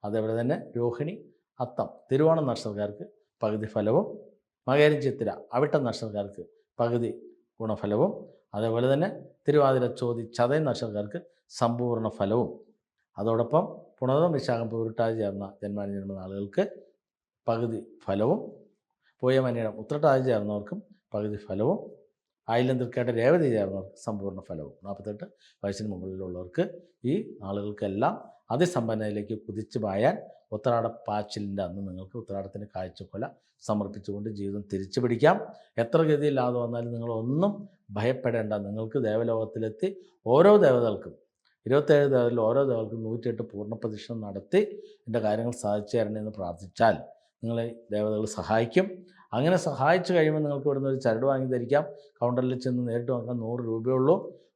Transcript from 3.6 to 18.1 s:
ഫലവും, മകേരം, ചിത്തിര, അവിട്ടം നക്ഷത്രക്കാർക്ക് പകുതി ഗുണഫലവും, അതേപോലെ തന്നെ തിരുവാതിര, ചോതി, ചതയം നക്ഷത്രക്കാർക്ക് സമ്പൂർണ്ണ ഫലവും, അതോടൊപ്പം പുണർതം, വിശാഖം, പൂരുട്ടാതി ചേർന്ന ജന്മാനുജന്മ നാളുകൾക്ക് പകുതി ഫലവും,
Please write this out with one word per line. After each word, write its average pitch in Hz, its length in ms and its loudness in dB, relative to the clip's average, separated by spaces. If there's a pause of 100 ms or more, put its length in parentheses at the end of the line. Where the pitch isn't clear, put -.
ഫലവും, 113 320 2 (640)
മകേരം, 147 360 6
ചിത്തിര, 113 260 -2 (260)
അവിട്ടം 147 320 4
നക്ഷത്രക്കാർക്ക് 101 560 -6 (360)
പകുതി 117 300 0 (500)
ഗുണഫലവും, 110 520 0 (440)
അതേപോലെ 113 360 2
തന്നെ 151 160 2 (380)
തിരുവാതിര, 135 380 4 (160)
ചോതി, 120 240 -2 (120)
ചതയം 139 340 2
നക്ഷത്രക്കാർക്ക് 104 500 -6 (380)
സമ്പൂർണ്ണ 120 500 0 (100)
ഫലവും, 107 320 0 (720)
അതോടൊപ്പം 113 440 2 (340)
പുണർതം, 147 400 2
വിശാഖം, 117 340 -2
പൂരുട്ടാതി 113 500 -2
ചേർന്ന 98 240 -4 (160)
ജന്മാനുജന്മ 101 580 -6
നാളുകൾക്ക് 98 440 -4 (840)
പകുതി 117 320 -2 (260)
ഫലവും, 107 340 2 (800)